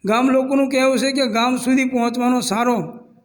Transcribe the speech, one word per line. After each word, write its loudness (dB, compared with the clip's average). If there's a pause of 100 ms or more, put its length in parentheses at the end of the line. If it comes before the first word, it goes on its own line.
ગામ 2
લોકોનું 2
કહેવું 2
છે -2
કે 0
ગામ 0
સુધી 0
પહોંચવાનો 0
સારો -2 (240)